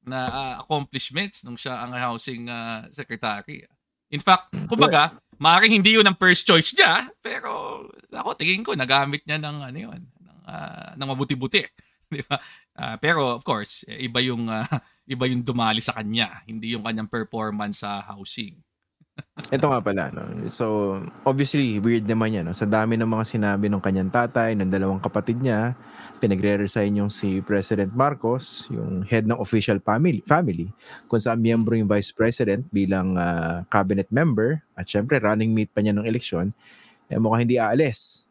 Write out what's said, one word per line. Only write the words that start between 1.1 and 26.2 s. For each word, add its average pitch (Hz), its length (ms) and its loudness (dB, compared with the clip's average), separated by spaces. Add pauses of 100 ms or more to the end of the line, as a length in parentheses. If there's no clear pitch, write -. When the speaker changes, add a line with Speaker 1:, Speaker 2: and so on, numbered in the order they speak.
Speaker 1:
nung 120 160 -14
siya 127 240 -6
ang 123 100 -8
housing, 123 560 -6
ah, 113 420 -8
secretary. 117 760 -8 (440)
In 147 120 -8
fact, - 320 4
Speaker 2:
Mm. 156 160 -8
Speaker 1:
kumbaga, 196 320 4 (340)
maaaring 185 380 6
hindi 214 240 6
yun 214 80 8
ang 196 100 4
first 180 300 4
choice 165 260 6
niya, 262 460 4
pero - 640 -10 (260)
ako, 139 300 -6
tingin 180 240 0
ko, 139 160 -4
nagamit 139 480 2
niya 151 160 -4
ng, 147 220 -8
ano 131 160 -12
yun, 220 200 -14
ng, - 460 -20
ah, - 480 -14
ng 135 140 -8
mabuti-buti. 135 580 -2 (240)
<laughs> - 240 -16
Di 143 80 -8
ba? - 160 -6 (360)
Ah, 117 220 -10
pero, 147 380 2
of 120 80 -8
course, 107 440 -4
eh, 113 200 -10
iba 123 160 0
yung, 120 260 0
ah, 113 220 -4
<laughs> - 400 -8
iba 131 160 -2
yung 127 160 0
dumali 113 400 0
sa - 120 -2
kanya, 110 520 -4
hindi 113 260 -8
yung 110 140 -6
kanyang 110 240 -6
performance 107 720 -6
sa 101 240 -8
housing. 101 480 -12 (600)
<laughs> - 400 -12
Speaker 2:
Ito 139 160 2
nga 131 80 2
pala, 95 320 -2
no? - 160 -10 (220)
So, 104 500 -2 (240)
obviously, 135 560 0
weird 113 280 0
naman 110 280 0
yan, 85 160 -4
no? 90 80 -6
Sa 110 80 -2
dami 110 320 2
ng 113 80 2
mga 110 220 0
sinabi 104 420 0
ng 101 80 0
kanyang 95 320 0
tatay, 117 440 0
ng 95 200 0
dalawang 95 240 0
kapatid 107 400 -2
niya, 123 400 0 (400)
pinagre-resign 101 800 2